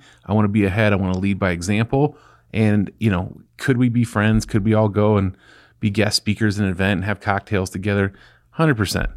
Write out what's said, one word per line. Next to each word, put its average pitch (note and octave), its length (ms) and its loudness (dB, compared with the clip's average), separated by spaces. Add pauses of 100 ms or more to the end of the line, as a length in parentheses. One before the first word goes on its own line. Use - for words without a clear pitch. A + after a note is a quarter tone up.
(260)
I G2 80 -2
wanna G#2 140 2
be G2+ 180 2
ahead. G2+ 280 2
I G2 40 0
wanna F#2 200 -2
lead G2 220 -2
by F#2+ 120 0
example. G#2+ 640 -2 (360)
And, G#2 460 0
you A2 100 0
know, F#2 280 -4 (200)
could C3 200 0
we B2 120 2
be A#2+ 140 0
friends? A2 420 2
Could G2+ 200 -2
we A2 80 2
all G#2+ 160 4
go G#2 280 2
and F#2+ 180 0 (440)
be A2 100 0
guest G#2 280 0
speakers G#2 420 -2
in G#2 60 0
an F#2+ 60 0
event F#2+ 280 0
and G2 60 -6
have G#2 160 -4
cocktails G2 480 -2
together? G2 440 -2 (380)
Hundred D#3 240 2
percent. F#2 420 -2